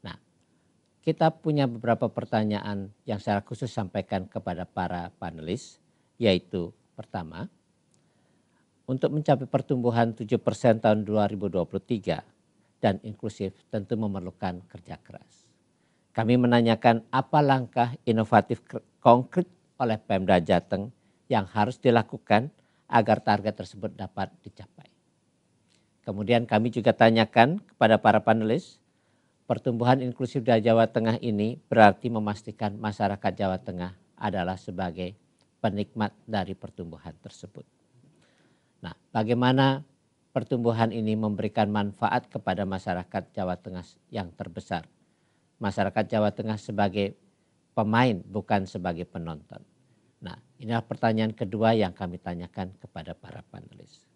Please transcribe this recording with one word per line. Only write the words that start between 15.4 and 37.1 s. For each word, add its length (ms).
Kami 240
menanyakan 720
apa 320
langkah 640
inovatif 640
kr-, 160
konkret 480
oleh 160
Pemda 480
Jateng 480
yang 160
harus 320
dilakukan 720
agar 320
target 400
tersebut 320
dapat 320
dicapai. 480
Kemudian 400
kami 240
juga 240
tanyakan 720
kepada 320
para 240
panelis, 640
pertumbuhan 560
inklusif 400
di 80
Jawa 400
Tengah 320
ini 320
berarti 400
memastikan 640
masyarakat 640
Jawa 240
Tengah 320
adalah 400
sebagai 560
penikmat 480
dari 240
pertumbuhan 720